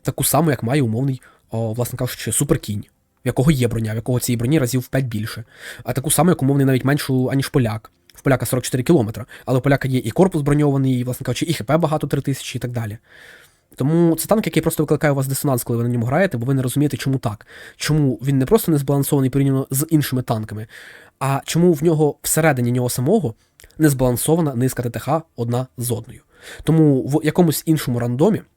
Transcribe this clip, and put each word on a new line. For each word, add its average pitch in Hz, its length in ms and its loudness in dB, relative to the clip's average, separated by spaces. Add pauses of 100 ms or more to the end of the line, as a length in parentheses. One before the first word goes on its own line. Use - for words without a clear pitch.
таку - 220 -6
саму, 165 260 2
як 131 140 -2
має 131 180 0
умовний, 131 400 -2 (300)
о, 113 220 -4
власне 120 240 -6
кажучи, - 340 -6
суперкінь, 120 480 -2 (460)
в - 20 0
якого 131 240 2
є 127 160 2
броня, 110 260 -4
в - 20 -6
якого 123 240 -2
цієї 120 180 -2
броні 127 220 2
разів 127 220 0
в 123 60 -12
п'ять 135 180 -2
більше. 113 380 -8 (400)
А 123 100 -6
таку 135 180 -2
саму, 156 180 4
як 175 120 2
умовний, 139 240 2
навіть 131 200 2
меншу, 131 460 0
аніж 135 180 -2
поляк. 113 420 -2 (240)
В - 60 -20
поляка 131 240 2
сорок 127 200 -2
чотири 127 180 -4
кілометри, 113 420 2 (200)
але 127 140 0
у - 20 0
поляка 139 260 0
є 127 120 0
і 117 120 -4
корпус 180 300 2
броньований, 139 580 2
і, 123 40 -4
власне 127 220 -6
кажучи, 127 200 -2
і 165 80 -2
Х - 100 -4
П 147 140 0
багато, 156 300 -2
три 139 140 -2
тисячі - 360 -6
і - 20 -6
так 123 120 -6
далі. 113 260 -8 (760)
Тому 165 400 2
це - 120 -8
танк, 220 200 0
який 160 140 0
просто 160 220 -2
викликає 147 280 2
у 139 40 2
вас 135 120 -2
дисонанс, 135 360 -2
коли 120 140 -2
ви 117 60 0
на 120 60 0
ньому 120 160 0
граєте, 156 320 0
бо 123 80 -4
ви 135 80 0
не 135 80 2
розумієте, 139 360 0
чому 135 200 -2
так. 113 300 -6 (280)
Чому 147 460 0
він 139 160 0
не 131 80 4
просто 202 260 2
не 156 60 4
збалансований 139 520 0
порівняно 135 420 0
з 139 180 -2
іншими 135 320 0
танками, 107 460 -6 (520)
а 135 260 -2
чому 175 280 4
в 143 100 0
нього 156 380 2
всередині 135 500 2
нього 123 180 0
самого 135 440 0 (440)
не 151 120 4
збалансована 139 680 0
низка 127 280 -2
Т 120 60 -4
Т 113 100 -8
Х 156 220 -2 (140)
одна 120 320 -2 (100)
з 120 140 -4
одною. - 300 -8 (420)
Тому 151 440 4
в 147 180 0
якомусь 156 400 2
іншому 139 340 0
рандомі 127 420 0 (160)